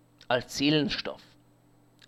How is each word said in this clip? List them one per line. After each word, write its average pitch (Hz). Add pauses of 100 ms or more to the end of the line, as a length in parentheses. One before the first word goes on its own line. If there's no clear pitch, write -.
(260)
Als 120
Seelenstoff, 143 (880)